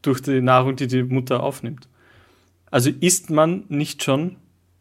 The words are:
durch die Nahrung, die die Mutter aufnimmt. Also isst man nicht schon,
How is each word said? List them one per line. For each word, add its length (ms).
durch 200
die 200
Nahrung, 340
die 120
die 160
Mutter 400
aufnimmt. 460
Also 180
isst 400
man 380
nicht 360
schon, 340